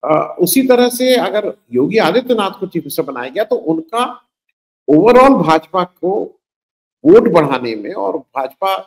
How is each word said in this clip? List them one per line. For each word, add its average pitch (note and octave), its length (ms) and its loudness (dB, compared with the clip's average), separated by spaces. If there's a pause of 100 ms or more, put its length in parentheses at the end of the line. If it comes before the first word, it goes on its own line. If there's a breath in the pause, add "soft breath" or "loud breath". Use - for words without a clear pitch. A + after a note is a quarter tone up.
(100)
अ, - 300 -2
उसी F3+ 220 0
तरह B3 260 2
से B3+ 280 0
अगर G3+ 400 -4 (160)
योगी D3 260 0
आदित्यनाथ G#3+ 520 0
को F#3+ 160 -12
चीफ E3+ 160 -8
मिनिस्टर D3 200 -8
बनाया C3 280 -8
गया F#3 140 -4
तो B3 120 -4
उनका F#3+ 720 -6 (640)
overall A#3 560 6
भाजपा D#3+ 380 0
को F3+ 400 -6 (800)
वोट F#3+ 240 6
बढ़ाने C3+ 480 0
में G#2 180 -12
और G2 240 -6
भाजपा C#3 560 -6 (120)